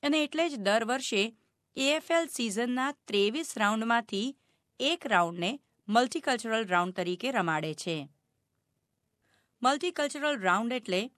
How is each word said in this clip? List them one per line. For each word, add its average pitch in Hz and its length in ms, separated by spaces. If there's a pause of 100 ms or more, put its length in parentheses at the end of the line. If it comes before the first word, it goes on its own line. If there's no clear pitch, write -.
અને 294 200
એટલે 320 260
જ 285 60
દર 214 300
વર્ષે 226 520 (380)
એ 269 200
એફ 311 160
એલ 330 160
સિઝનના 247 640
ત્રેવીસ 214 680
રાઉન્ડમાંથી 220 760 (440)
એક 302 280
રાઉન્ડને 175 520 (300)
મલ્ટીકલ્ચરલ 233 760
રાઉન્ડ 180 280
તરીકે 180 380
રમાડે 160 420
છે. 156 360 (1500)
મલ્ટીકલ્ચરલ 294 760
રાઉન્ડ 196 340
એટલે 214 440